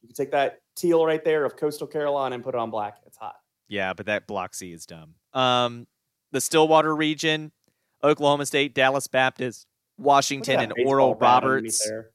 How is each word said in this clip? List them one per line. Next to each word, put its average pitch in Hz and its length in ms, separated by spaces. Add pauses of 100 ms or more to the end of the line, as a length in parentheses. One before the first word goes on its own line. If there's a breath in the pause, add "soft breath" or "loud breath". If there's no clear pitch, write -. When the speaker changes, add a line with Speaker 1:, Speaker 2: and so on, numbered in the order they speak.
Speaker 1:
You 117 60
can - 80
take 139 160
that 143 300 (140)
teal 165 300
right 156 180
there 156 220
of 123 120
Coastal 151 280
Carolina 143 480
and 120 100
put 127 120
it 120 40
on 113 120
black. 107 340
It's - 120
hot. - 180 (320)
Speaker 2:
Yeah, 95 260
but 98 140
that 104 180
block 95 300
C 92 180
is 82 140
dumb. 80 260 (200)
Um, 123 520 (460)
the 131 100
Stillwater 156 540
region, 156 560 (520)
Oklahoma 143 440
State, 139 280
Dallas 135 320
Baptist, 131 600 (320)
Washington, 139 560
Speaker 1:
Look 127 80
at 107 80
Speaker 2:
and 123 140
Speaker 1:
that 135 40
Speaker 2:
Oral 135 240
Speaker 1:
baseball - 60
bat 127 240
underneath 131 200 (160)
Speaker 2:
Roberts. 107 100
Speaker 1:
there. 110 260